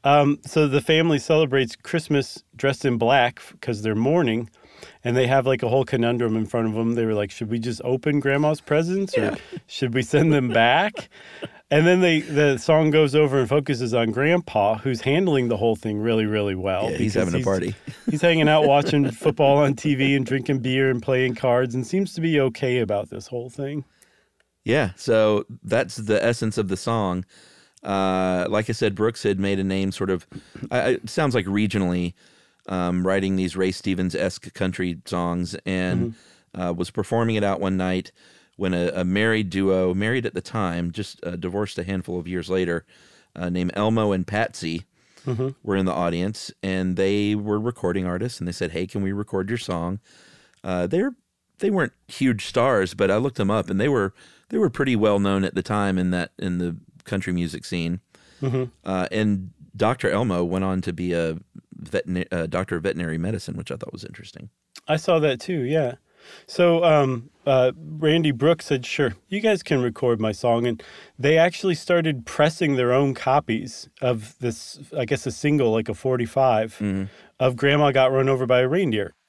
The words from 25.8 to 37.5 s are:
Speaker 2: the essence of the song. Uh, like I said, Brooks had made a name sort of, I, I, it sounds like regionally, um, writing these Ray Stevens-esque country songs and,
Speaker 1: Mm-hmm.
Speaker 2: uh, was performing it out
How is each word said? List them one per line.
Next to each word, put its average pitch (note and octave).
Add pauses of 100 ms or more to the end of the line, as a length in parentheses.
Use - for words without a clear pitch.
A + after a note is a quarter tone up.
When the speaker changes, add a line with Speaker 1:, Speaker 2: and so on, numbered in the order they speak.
Speaker 2:
the G#2+
essence A#2
of G#2
the F#2
song. F#2+ (600)
Uh, F#2
like G#2+
I A2+
said, G#2+
Brooks G#2+
had G2+
made G2
a F#2+
name F#2+
sort F#2+
of, F#2 (420)
I, B2
I, -
it A2+
sounds D3
like G#2+
regionally, F#2+ (540)
um, F2+
writing G2
these F#2
Ray F#2
Stevens-esque F#2
country F2+
songs F2 (100)
and, G2 (420)
Speaker 1:
Mm-hmm. F2+
Speaker 2:
uh, F2
was E2+
performing A2+
it G#2
out G2